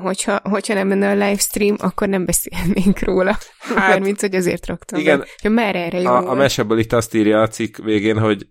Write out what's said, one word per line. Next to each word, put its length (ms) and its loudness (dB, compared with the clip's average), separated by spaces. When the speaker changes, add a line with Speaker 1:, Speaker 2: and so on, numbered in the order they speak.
Speaker 1:
hogyha, 420 -2
hogyha 320 -2
nem 140 0
menne 200 2
a 40 0
livestream, 680 0
akkor 300 -2
nem 160 0
beszélnénk 720 0
róla. 400 0
Speaker 2:
Hát, 180 -6
Speaker 1:
Mármint, 440 2
hogy 140 -2
azért 320 -2
raktam 340 -8
Speaker 2:
igen. 180 4
Speaker 1:
be, 80 -6
hogy 80 0
már 260 0
erre 240 -4
jó 100 0
Speaker 2:
A, 60 4
a 60 2
Speaker 1:
volt. 160 -2
Speaker 2:
meseből 400 2
itt 140 0
azt 220 0
írja 260 4
a 80 2
cikk 280 -6
végén, 420 0
hogy 320 0